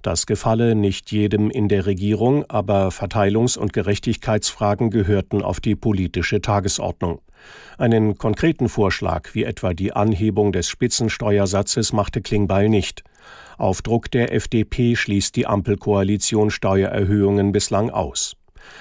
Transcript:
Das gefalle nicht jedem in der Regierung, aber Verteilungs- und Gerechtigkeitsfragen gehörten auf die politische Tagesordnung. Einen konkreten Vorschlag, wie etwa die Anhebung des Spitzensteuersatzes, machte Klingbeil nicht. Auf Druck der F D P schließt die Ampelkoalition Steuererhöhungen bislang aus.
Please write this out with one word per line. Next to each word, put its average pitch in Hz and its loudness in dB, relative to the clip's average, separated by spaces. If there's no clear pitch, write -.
Das - -2
gefalle 113 0
nicht 101 -2
jedem 104 2
in 107 0
der 95 2
Regierung, 104 0
aber 98 0
Verteilungs- 104 0
und 104 -4
Gerechtigkeitsfragen 104 -2
gehörten 98 0
auf 98 -4
die 107 0
politische 95 -2
Tagesordnung. 95 -2
Einen 110 2
konkreten 120 0
Vorschlag, 90 -2
wie 107 -2
etwa 95 -4
die 95 -4
Anhebung 104 2
des 92 -2
Spitzensteuersatzes, 104 0
machte 104 -2
Klingbeil 101 2
nicht. - 0
Auf 95 0
Druck 113 0
der 120 0
F 110 0
D 110 2
P 117 0
schließt - -2
die 123 0
Ampelkoalition 104 0
Steuererhöhungen 101 2
bislang 104 0
aus. - -4